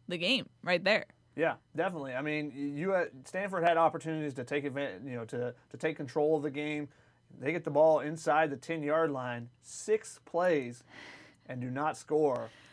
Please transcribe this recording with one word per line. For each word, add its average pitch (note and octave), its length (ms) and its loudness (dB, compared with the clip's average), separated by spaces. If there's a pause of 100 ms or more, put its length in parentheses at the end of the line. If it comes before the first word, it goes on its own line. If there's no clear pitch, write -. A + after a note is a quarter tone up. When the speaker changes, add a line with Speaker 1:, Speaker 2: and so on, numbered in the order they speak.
Speaker 1:
the F3 100 -4
game G3 300 0 (160)
right F3 180 2
there. G3+ 240 2 (300)
Speaker 2:
Yeah, D3+ 180 2 (220)
definitely. D#3 380 -2
I B2+ 60 -2
mean, D3+ 320 -4
y-, C3 100 -10
you C#3+ 280 -4
had, C3+ 380 0
Stanford F#3+ 340 -4
had E3+ 140 6
opportunities D#3+ 580 2
to B2+ 80 -6
take C#3+ 220 -2
advan-, B2+ 400 -6
you C3+ 100 -8
know, A#2 120 -6
to, A#2+ 280 -6 (160)
to - 60 -16
take D#3 200 -4
control D3+ 400 0
of D3 60 0
the D3+ 80 -2
game. D3 380 -6 (500)
They C3+ 140 -2
get E3 100 -2
the E3+ 80 -4
ball D3+ 300 8
inside D#3 500 2
the C#3 60 -6
ten-yard D#3 560 0
line, A#2+ 380 -6 (120)
six - 640 -4
plays, D3+ 580 0 (640)
and C3 140 -8
do B2 100 -4
not C#3+ 260 -2
score. C3 540 2 (220)